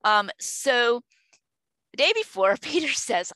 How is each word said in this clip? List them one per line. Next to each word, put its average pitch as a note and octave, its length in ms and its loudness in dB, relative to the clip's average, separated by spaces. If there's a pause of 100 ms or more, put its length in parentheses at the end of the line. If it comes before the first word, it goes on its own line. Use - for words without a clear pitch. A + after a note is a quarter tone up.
Um, G#3 360 2
so A#3+ 640 0 (880)
the - 60 -20
day E4+ 160 2
before, G3 440 0
<laughs> - 40 -16
Peter D4+ 320 -2
says, - 420 -4